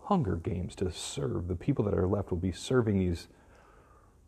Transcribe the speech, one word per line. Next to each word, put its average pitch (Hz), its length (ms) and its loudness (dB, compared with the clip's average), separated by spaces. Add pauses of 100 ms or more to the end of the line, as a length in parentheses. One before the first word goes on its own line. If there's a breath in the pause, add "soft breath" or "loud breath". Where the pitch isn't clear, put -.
Hunger 110 320 2
Games - 400 -4
to 90 140 -2
serve. 107 560 -4
The 92 80 -2
people 131 300 0
that 98 80 2
are 90 140 2
left 101 240 0
will 90 80 0
be 92 120 0
serving 113 460 2
these 90 300 0 (1000 soft breath)